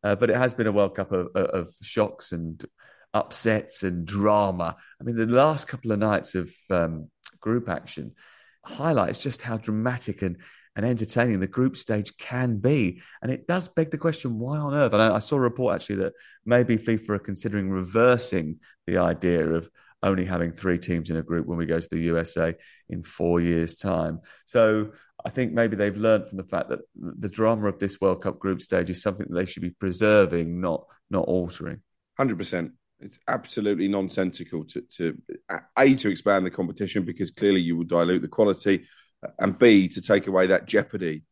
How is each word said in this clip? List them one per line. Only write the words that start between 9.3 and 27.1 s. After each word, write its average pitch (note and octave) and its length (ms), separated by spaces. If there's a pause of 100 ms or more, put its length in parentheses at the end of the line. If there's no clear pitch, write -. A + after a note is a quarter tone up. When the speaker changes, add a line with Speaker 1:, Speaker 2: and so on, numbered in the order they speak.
Speaker 1:
how A2+ 160
dramatic A2 640
and, F2+ 160 (400)
and G#2+ 80
entertaining A#2 560
the F#2+ 60
group B2+ 280
stage G#2 420
can B2 420
be. A2+ 420 (200)
And A#2+ 80
it C3 160
does F3 220
beg D#3+ 240
the D#3+ 60
question, C3+ 420
why C3 180
on D3 160
earth? C#3 200
And G#2 80
I, A2 140
I G#2 40
saw - 160
a C3+ 60
report, A#2+ 340
actually, G2+ 220
that F#2+ 160 (320)
maybe A#2+ 320
fifa A2 320
are G2+ 100
considering G2+ 500
reversing F#2+ 920 (260)
the F2+ 120
idea E2+ 460
of E2 240 (320)
only F#2+ 220
having F2 300
three F2+ 260
teams E2+ 300
in E2 80
a D#2+ 60
group E2+ 220
when E2+ 120
we E2+ 80
go E2 120
to E2+ 140
the E2 120
U E2 140
S E2 200
A E2 180 (320)
in - 160
four F2 380
years' E2+ 340
time. E2 460 (240)
So G#2+ 460 (340)
I - 40
think B2 220
maybe A2+ 240
they've G2+ 200
learned G#2+ 340
from G2 80
the F#2 80
fact - 240
that - 100 (160)
the - 340